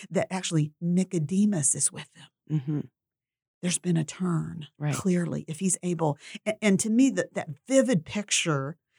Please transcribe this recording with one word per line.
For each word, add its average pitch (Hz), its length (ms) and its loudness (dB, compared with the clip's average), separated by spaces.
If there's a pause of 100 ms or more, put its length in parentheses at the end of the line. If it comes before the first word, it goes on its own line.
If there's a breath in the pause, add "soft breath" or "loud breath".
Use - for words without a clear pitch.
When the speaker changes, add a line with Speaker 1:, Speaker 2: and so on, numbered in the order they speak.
Speaker 1:
that 160 200 0
actually 165 500 0
Nicodemus 180 920 2
is - 180 -2
with - 220 -14
them. - 460 -6
Speaker 2:
Mm-hmm. 147 200 -4 (800)
Speaker 1:
There's 175 160 -2
been 175 200 0
a 156 60 0
turn, 165 640 -4 (100)
Speaker 2:
Right. 147 160 -2
Speaker 1:
clearly, 175 520 -2
if 156 140 -10
he's 190 220 0
able. 165 340 0 (300 loud breath)
A-, - 180 -4
and 196 160 4
to 226 80 -2
me, 247 220 6
that, 180 240 -4
that - 140 -6 (200)
vivid 247 380 4
picture, 151 720 -2 (200 soft breath)